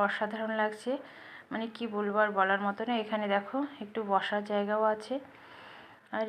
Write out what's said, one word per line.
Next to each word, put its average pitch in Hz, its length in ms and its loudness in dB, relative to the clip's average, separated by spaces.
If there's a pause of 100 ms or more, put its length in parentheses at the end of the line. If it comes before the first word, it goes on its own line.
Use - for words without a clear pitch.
অসাধারণ 220 480 0 (100)
লাগছে, 214 280 -2 (600)
মানে 226 160 -4 (100)
কি 233 80 -4 (120)
বলবো, 208 280 0
আর 208 140 4
বলার 196 280 6
মতো 202 220 0
না। 247 60 2 (100)
এখানে 214 220 -2 (100)
দেখো 202 220 -2 (260)
একটু 208 160 -6 (120)
বসার 196 300 2 (100)
জায়গাও 208 320 2 (100)
আছে, 214 200 -6 (1040)
আর 220 120 0